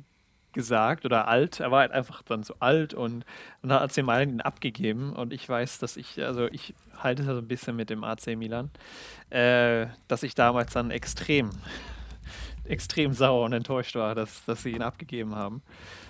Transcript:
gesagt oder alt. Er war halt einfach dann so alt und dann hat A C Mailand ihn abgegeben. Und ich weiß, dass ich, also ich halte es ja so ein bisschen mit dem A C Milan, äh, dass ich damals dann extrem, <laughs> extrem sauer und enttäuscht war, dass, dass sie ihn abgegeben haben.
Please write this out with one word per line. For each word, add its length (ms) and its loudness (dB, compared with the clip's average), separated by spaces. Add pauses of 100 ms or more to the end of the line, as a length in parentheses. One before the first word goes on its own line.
(520)
gesagt 520 2
oder 220 4
alt. 340 4
Er 100 -2
war 100 8
halt 120 4
einfach 300 -2
dann 200 -2
so 180 -12
alt 340 4
und 300 -4 (380)
dann 100 0
hat 100 6
A 60 0
C 140 2
Mailand 300 4
ihn 100 -4
abgegeben. 720 -2
Und 180 -6
ich 160 -10
weiß, 300 -2
dass 180 -6
ich, 260 -8
also 240 0
ich 280 -10 (240)
halte 240 0
es 60 0
ja 60 0
so 60 -2
ein 80 -8
bisschen 260 -6
mit 160 -4
dem 140 -6
A 140 -4
C 180 -6
Milan, 340 -6 (600)
äh, 560 6 (220)
dass 140 0
ich 120 -6
damals 400 4
dann 160 0
extrem, 600 0 (580)
<laughs> 560 -12
extrem 500 0
sauer 320 4
und 80 0
enttäuscht 420 -4
war, 180 0
dass, 300 -6
dass 180 -4
sie 100 -4
ihn 100 -4
abgegeben 520 -6
haben. 280 -6 (480)